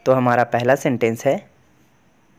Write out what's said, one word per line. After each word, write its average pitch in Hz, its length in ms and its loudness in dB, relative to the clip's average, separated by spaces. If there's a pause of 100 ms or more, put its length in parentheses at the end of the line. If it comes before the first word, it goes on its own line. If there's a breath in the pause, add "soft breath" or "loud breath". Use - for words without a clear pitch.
तो 131 80 4
हमारा 123 300 2
पहला 120 320 0
सेंटेंस 117 500 -2
है, 151 240 -2 (880)